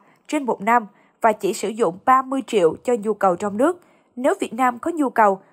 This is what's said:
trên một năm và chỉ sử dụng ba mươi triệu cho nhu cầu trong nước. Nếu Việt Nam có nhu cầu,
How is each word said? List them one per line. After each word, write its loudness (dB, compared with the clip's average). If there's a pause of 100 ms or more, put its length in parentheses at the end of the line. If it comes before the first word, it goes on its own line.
(280)
trên -2
một -4
năm 2 (340)
và 4
chỉ -2
sử -6
dụng -2
ba 4
mươi -6
triệu 2 (100)
cho 0
nhu -2
cầu 0
trong -6
nước. 0 (360)
Nếu 0
Việt -8
Nam 0
có -6
nhu 0
cầu, 2 (120)